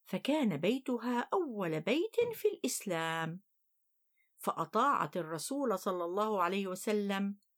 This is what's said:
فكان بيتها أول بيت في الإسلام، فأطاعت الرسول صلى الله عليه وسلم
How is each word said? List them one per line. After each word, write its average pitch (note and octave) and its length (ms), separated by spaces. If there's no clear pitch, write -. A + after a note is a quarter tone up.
فكان A3 520
بيتها A#3+ 760
أول G#3 460
بيت D#4 360
في - 140
الإسلام، E3 920
فأطاعت A3 800
الرسول F#3 600
صلى F3+ 240
الله G3 400
عليه F#3+ 240
وسلم G3+ 680